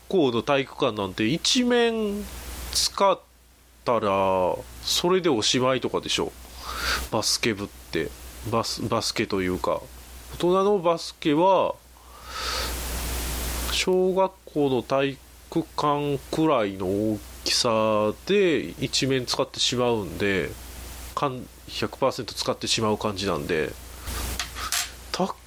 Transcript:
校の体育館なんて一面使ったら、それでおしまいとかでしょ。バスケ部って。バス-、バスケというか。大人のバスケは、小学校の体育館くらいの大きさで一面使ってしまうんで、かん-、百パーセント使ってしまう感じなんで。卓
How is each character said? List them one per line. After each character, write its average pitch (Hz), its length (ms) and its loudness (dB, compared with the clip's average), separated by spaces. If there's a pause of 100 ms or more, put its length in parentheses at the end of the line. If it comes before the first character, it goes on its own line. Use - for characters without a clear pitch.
校 151 240 4
の 117 100 2
体 139 200 2
育 127 120 -10
館 135 200 0
な 104 140 -2
ん 92 60 -8
て 110 140 2
一 170 360 2
面 226 600 2 (480)
使 - 400 2
っ 170 80 0 (680)
た 117 140 4
ら、 95 560 4 (280)
そ - 260 2
れ 185 120 4
で 170 80 2
お 117 120 4
し - 180 2
ま 131 160 4
い 123 60 -2
と 120 80 -2
か 87 120 0
で - 80 -6
し - 100 0
ょ。 - 120 -2 (800)
バ 110 120 2
ス - 160 0
ケ 117 140 0
部 101 120 -4
っ - 20 -8
て。 - 420 -6 (420)
バ 113 120 2
ス-、 - 240 -6
バ 113 140 0
ス - 120 -2
ケ 110 140 -2
と 98 140 0
い 92 60 0
う 90 120 0
か。 82 220 0 (540)
大 - 20 -10
人 180 260 4
の 202 160 4
バ 165 180 2
ス - 220 -12
ケ 156 140 2
は、 165 420 4 (2000)
小 185 420 4
学 190 180 4 (140)
校 143 240 2
の 127 120 2
体 139 300 2
育 - 540 -6 (100)
館 143 420 0 (140)
く 160 160 2
ら 127 180 4
い 98 80 -2
の 95 140 -4
大 104 320 2 (240)
き - 100 0
さ 110 600 2 (120)
で 180 340 4 (240)
一 - 240 0
面 131 180 0
使 - 160 -2
っ 131 80 -2
て - 100 -10
し - 160 0
ま 123 160 2
う 110 140 0
ん 82 120 -8
で、 95 320 2 (680)
か 143 140 0
ん-、 127 160 -6 (220)
百 - 300 -4
パ 135 100 2
ー 123 40 4
セ 123 120 -8
ン - 20 -8
ト - 80 -10
使 - 160 -4
っ 123 80 -2
て 117 100 -6
し - 140 0
ま 107 100 4
う 104 60 2
感 107 180 -2
じ 95 120 -2
な 87 100 2
ん 71 80 -4
で。 78 260 0 (1400)
卓 - 240 -2 (120)